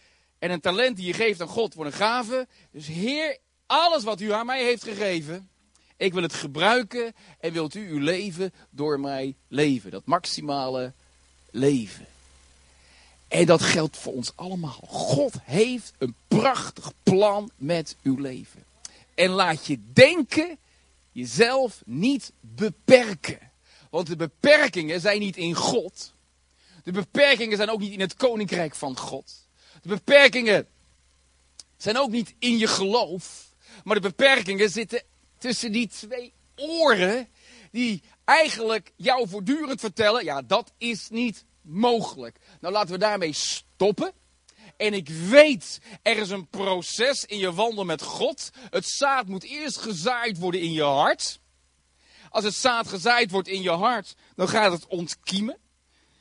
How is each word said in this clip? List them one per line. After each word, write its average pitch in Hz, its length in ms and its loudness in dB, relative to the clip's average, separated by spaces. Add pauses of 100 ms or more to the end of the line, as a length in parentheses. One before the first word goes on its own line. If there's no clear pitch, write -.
(380)
En 175 120 -4
een 175 100 -4
talent 208 360 0
die 185 100 -10
je 175 60 -2
geeft 208 280 0
aan 170 80 -8
God 220 260 -4
wordt 151 180 -8
een - 60 -10
gave. 240 480 -2 (240)
Dus 151 160 -18
"Heer, 254 520 -4 (280)
alles 311 360 2
wat 208 180 -6
u 208 120 -4
aan 226 140 -2
mij 254 180 -2
heeft 240 200 0
gegeven, 190 640 -6 (460)
ik 190 160 0
wil 180 100 -2
het 165 120 -4
gebruiken 220 800 0 (260)
en 165 120 -6
wilt 160 220 -4
u 202 140 -12
uw 151 100 -6
leven 180 540 -4 (180)
door 147 300 -4
mij 135 340 -6 (140)
leven." 131 420 0
Dat 95 140 -12
maximale 135 880 -4 (580)
leven. 123 560 0 (1200)
En 170 180 4
dat 170 160 6
geldt 165 340 0
voor - 160 -10
ons 233 220 -8
allemaal. 175 540 -10
God 247 440 0 (100)
heeft 226 560 -2
een - 160 -4 (140)
prachtig - 640 0 (100)
plan 202 540 4
met 165 460 -4
uw 135 160 0
leven. 131 460 -12 (500)
En 185 160 4
laat 180 360 0
je 135 120 -2 (140)
denken 311 640 4 (540)
jezelf 208 720 0
niet 208 560 -2
beperken. 196 1120 2 (400)
Want 170 160 -2
de 165 100 -8
beperkingen 180 840 2
zijn 208 200 0
niet 196 160 -6
in 170 180 -4
God. - 580 -4 (720)
De 180 80 -6
beperkingen 226 640 2
zijn 208 140 0
ook 220 100 -2
niet 202 120 -6
in 196 80 -6
het 190 160 -4
koninkrijk 190 580 -2
van 135 240 -8
God. - 480 -14 (360)
De 165 60 -14
beperkingen 233 800 4 (1080)
zijn 220 220 -2
ook 269 120 2
niet 226 280 -4
in 240 200 2
je 220 80 2
geloof. 196 800 -2 (360)
Maar 208 100 0
de 208 60 2
beperkingen 202 680 4
zitten 220 320 -6 (360)
tussen 240 340 -4
die 233 160 -2
twee 247 440 -14 (240)
oren 254 720 2 (420)
die 226 320 -2 (220)
eigenlijk 226 720 2
jou 247 320 0
voortdurend 247 520 -2
vertellen, 220 440 2
"Ja, 139 180 -4
dat 196 360 0
is 233 320 -6
niet 226 340 -4 (160)
mogelijk." 170 800 -2 (220)
Nou, 180 140 -4
laten 196 180 0
we 185 60 -4
daarmee 190 340 0
stoppen. - 800 -2 (640)
En 208 180 0
ik 165 140 -6
weet, 214 720 4 (220)
er 220 140 0
is 208 140 -4
een 190 160 -8
proces 196 800 -2
in 208 140 -8
je 185 140 -2
wandel 208 320 -2
met 160 180 -4
God. 247 480 -6 (200)
Het 190 160 -4
zaad 269 400 0
moet 190 180 -10
eerst 294 320 -8
gezaaid 226 640 -4
worden 180 220 -4
in 170 120 -4
je 156 100 -2
hart. 147 580 0 (920)
Als 208 140 -2
het 208 100 -4
zaad 240 340 0
gezaaid 226 420 0
wordt 185 180 -4
in 190 140 -6
je 180 80 0
hart, 208 440 -2 (200)
dan 180 140 0
gaat 208 240 4
het 165 140 -6
ontkiemen. 190 680 -6 (640)